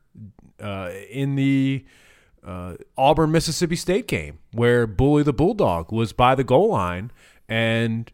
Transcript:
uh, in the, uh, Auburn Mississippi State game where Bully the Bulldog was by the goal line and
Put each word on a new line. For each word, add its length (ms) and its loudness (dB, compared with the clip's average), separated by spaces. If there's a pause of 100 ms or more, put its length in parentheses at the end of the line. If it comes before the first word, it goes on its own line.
(600)
uh, 280 -10 (200)
in 260 -4
the, 500 0 (600)
uh, 300 -12 (220)
Auburn 340 4
Mississippi 440 0
State 320 -2
game 300 -6 (140)
where 340 2
Bully 380 2
the 100 0
Bulldog 580 0
was 220 -2
by 220 4
the 80 0
goal 260 4
line 420 -4 (380)
and 640 -2